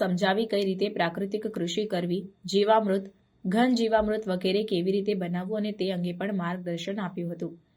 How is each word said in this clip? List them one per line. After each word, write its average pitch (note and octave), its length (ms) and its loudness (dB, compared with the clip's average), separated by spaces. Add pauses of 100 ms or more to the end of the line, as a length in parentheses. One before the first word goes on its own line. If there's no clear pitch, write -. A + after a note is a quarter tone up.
સમજાવી F#3+ 480 2
કઈ G3+ 180 2
રીતે F#3+ 200 0
પ્રાકૃતિક G3 680 -2
કૃષિ F#3+ 360 -2
કરવી, F3 320 0 (220)
જીવામૃત, G3+ 600 4 (400)
ઘન A#3 360 4
જીવામૃત G#3+ 460 2
વગેરે F#3 440 0
કેવી F#3 240 2
રીતે G3+ 200 0
બનાવવું F#3 440 -2
અને G#3 120 -2
તે F#3+ 200 -2
અંગે F3 220 -2
પણ F#3+ 280 -4
માર્ગદર્શન F3 580 -4
આપ્યું E3+ 360 -6
હતું. E3 240 -8 (180)